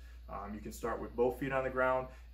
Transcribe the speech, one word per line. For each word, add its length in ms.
Um, 240
you 60
can 120
start 300
with 120
both 240
feet 140
on 120
the 60
ground, 380